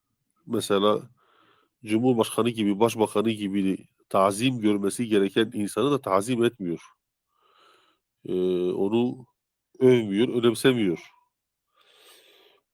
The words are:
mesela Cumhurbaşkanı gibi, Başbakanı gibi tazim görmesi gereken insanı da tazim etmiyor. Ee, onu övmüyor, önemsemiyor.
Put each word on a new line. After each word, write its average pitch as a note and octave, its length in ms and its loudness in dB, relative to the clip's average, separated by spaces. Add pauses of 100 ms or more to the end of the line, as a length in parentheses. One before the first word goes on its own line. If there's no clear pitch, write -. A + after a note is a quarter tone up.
(460)
mesela G#2 640 0 (760)
Cumhurbaşkanı A2+ 640 0
gibi, G#2 300 -2
Başbakanı A2 520 0
gibi G2 560 -4 (220)
tazim G#2+ 500 0
görmesi G#2 480 -2
gereken G#2 460 0
insanı G#2+ 380 -2
da C#3 100 -2
tazim A2 420 0
etmiyor. F#2+ 360 -4 (1500)
Ee, F2+ 460 -2
onu A#2+ 540 -2 (540)
övmüyor, A#2+ 500 4
önemsemiyor. A2+ 840 0 (1600)